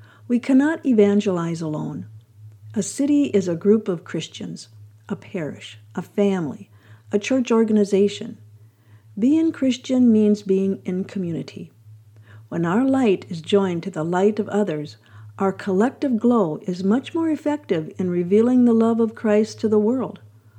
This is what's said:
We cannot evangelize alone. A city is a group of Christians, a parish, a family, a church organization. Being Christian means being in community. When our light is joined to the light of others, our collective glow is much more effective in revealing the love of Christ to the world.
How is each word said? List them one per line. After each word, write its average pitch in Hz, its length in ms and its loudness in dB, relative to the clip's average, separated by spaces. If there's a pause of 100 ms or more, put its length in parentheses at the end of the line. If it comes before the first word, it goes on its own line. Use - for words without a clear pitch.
(260)
We 247 120 0
cannot 285 480 0
evangelize 202 720 2
alone. 151 460 -6 (680)
A 202 80 -2
city 285 420 0
is 196 220 0
a 175 80 -2
group 208 340 2
of 175 160 -6
Christians, - 640 -10 (380)
a 202 100 -8
parish, - 640 -12 (160)
a 180 60 -6
family, 190 720 -2 (420)
a 208 80 2
church 254 320 -2
organization. 208 840 2 (800)
Being 320 360 2
Christian 254 580 2
means 208 320 4
being 190 420 0
in 185 200 -4
community. 170 680 -8 (800)
When 170 180 -2
our 202 180 2
light 262 440 2
is 165 120 -10
joined 180 440 0
to 190 80 -8
the 160 100 -6
light 190 380 0
of 208 80 -6
others, 160 480 -4 (420)
our 196 140 0
collective 208 640 -2
glow 214 440 2
is 180 200 -6
much 214 320 0
more 330 160 0
effective 294 640 -4
in 185 140 -4
revealing 214 540 4
the 240 80 4
love 226 260 2
of 226 160 0
Christ 214 460 0
to 226 80 -2
the 214 100 2
world. 220 420 -2 (380)